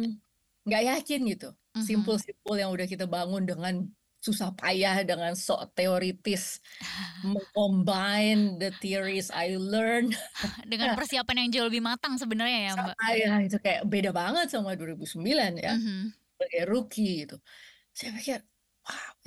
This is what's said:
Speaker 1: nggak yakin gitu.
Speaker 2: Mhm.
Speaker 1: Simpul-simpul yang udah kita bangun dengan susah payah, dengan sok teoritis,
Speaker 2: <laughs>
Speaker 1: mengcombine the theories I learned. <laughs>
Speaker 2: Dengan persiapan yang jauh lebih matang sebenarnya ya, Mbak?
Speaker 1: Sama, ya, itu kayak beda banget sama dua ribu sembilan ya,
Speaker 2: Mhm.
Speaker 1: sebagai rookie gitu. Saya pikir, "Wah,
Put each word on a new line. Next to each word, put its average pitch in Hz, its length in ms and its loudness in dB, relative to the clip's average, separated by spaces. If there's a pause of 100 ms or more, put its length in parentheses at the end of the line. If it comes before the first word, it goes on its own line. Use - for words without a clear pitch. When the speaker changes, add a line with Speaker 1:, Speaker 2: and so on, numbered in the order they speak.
(680)
Speaker 1:
nggak 214 240 2
yakin 294 300 0 (140)
gitu. 135 140 -10 (260)
Speaker 2:
Mhm. 220 120 -2
Speaker 1:
Simpul-simpul 214 720 0
yang 196 160 0
udah 180 120 -2
kita 185 200 -4
bangun 180 400 0
dengan 180 280 -2 (440)
susah 190 360 -2
payah, 190 520 2
dengan 170 320 0
sok - 400 -2
teoritis, 185 800 0 (220)
Speaker 2:
<laughs> 180 460 -10
Speaker 1:
mengcombine 202 1300 2
the 190 120 -2 (120)
theories 190 480 -2
I 175 280 -2
learned. 220 560 2
<laughs> - 560 -8
Speaker 2:
Dengan 226 280 0
persiapan 247 480 0
yang 240 80 2
jauh 240 160 4
lebih 233 120 0
matang 247 360 -2
sebenarnya 226 520 0
ya, - 40 -2
Mbak? 185 240 -2
Speaker 1:
Sama, 226 160 2
ya, 220 180 4 (100)
itu 196 200 0
kayak 190 240 2
beda 196 240 2
banget 196 400 2
sama 196 240 -2
dua 160 200 -6
ribu 156 120 -10
sembilan 208 460 0 (100)
ya, 170 160 0
Speaker 2:
Mhm. 214 200 -2 (360)
Speaker 1:
sebagai 170 320 -2
rookie 196 600 0
gitu. 156 100 -16 (580)
Saya - 240 -10
pikir, 254 200 -4 (460)
"Wah, - 200 -10 (220)